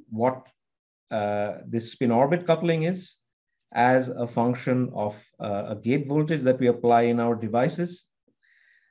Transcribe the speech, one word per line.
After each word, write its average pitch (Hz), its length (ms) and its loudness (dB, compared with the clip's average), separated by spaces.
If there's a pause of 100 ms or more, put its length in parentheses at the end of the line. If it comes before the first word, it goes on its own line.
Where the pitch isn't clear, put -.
what, 117 360 -2 (640)
uh, 104 440 -2 (120)
this 117 260 -6
spin 120 200 0
orbit 143 340 2
coupling 165 380 0
is 185 340 -6 (560)
as 127 360 4
a 120 180 -6
function 123 680 0
of, 104 260 -6 (200)
uh, 104 300 -4
a 107 60 -8
gate 127 320 -2
voltage 151 360 0
that 127 160 4
we 123 80 2
apply 120 360 4
in 120 160 2
our 117 160 0
devices. 127 680 -4 (840)